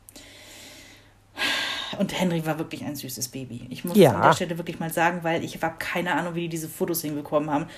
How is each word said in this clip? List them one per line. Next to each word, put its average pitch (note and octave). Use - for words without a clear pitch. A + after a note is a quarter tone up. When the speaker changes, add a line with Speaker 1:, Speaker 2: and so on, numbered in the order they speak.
Speaker 1:
und -
Henry E3+
war D#3
wirklich D3+
ein C#3+
süßes C3
Baby. B2
Ich D#3+
muss F3+
Speaker 2:
Ja. D3+
Speaker 1:
an G2
der D3
Stelle E3+
wirklich E3+
mal E3
sagen, F3
weil E3
ich -
hab E3
keine F3
Ahnung, E3
wie E3+
die E3+
diese D#3+
Fotos E3+
hinbekommen D3+
haben. D3+